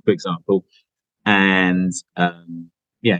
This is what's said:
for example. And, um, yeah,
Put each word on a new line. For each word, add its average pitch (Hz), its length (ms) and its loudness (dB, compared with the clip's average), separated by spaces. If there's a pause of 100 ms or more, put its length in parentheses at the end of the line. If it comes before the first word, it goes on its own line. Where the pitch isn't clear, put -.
for 110 60 0
example. 92 540 -2 (600)
And, 95 680 2 (240)
um, 85 540 -6 (320)
yeah, 104 180 0